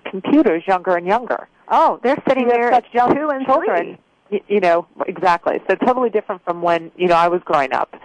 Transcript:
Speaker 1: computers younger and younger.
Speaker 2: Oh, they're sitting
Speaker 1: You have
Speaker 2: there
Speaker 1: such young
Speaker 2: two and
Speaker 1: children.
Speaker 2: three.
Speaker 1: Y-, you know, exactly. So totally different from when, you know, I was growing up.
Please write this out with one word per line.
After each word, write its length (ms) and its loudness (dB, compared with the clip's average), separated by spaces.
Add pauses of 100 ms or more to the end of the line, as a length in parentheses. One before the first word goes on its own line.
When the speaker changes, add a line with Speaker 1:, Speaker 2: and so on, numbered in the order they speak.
Speaker 1:
computers 640 0
younger 300 0
and 100 -4
younger. 420 -4 (200)
Speaker 2:
Oh, 340 2
they're 260 0
sitting 160 2
Speaker 1:
You 60 2
have 100 2
Speaker 2:
there 120 0
Speaker 1:
such 200 0
young 220 2
Speaker 2:
two 160 -2
and 160 -4
Speaker 1:
children. 320 0
Speaker 2:
three. 200 -8 (320)
Speaker 1:
Y-, 180 -6
you 120 0
know, 260 2 (200)
exactly. 600 -2
So 100 0
totally 340 0
different 340 -4
from 160 -6
when, 380 -2
you 80 0
know, 80 4
I 140 4
was 180 -2
growing 260 0
up. 220 -4 (100)